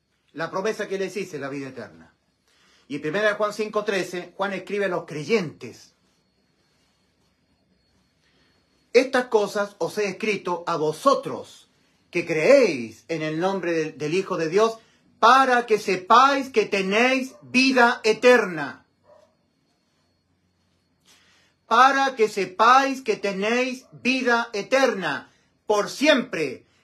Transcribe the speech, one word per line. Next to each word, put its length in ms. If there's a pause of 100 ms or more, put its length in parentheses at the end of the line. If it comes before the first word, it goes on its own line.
(320)
La 180
promesa 360
que 120
les 180
hice, 240
la 80
vida 200
eterna. 460 (720)
Y 100
en 60
primera 260
de 60
Juan 180
cinco 320
trece, 520
Juan 160
escribe 320
a 40
los 160
creyentes: 920 (3000)
"Estas 340
cosas 520
os 200
he 100
escrito 580
a 100
vosotros, 920 (440)
que 140
creéis 840
en 140
el 180
nombre 320
del, 260
del 160
Hijo 220
de 120
Dios, 300 (400)
para 480
que 120
sepáis 720
que 140
tenéis 800
vida 600
eterna". 840 (2750)
Para 500
que 120
sepáis 760
que 140
tenéis 760
vida 600
eterna 800 (340)
por 220
siempre, 760 (180)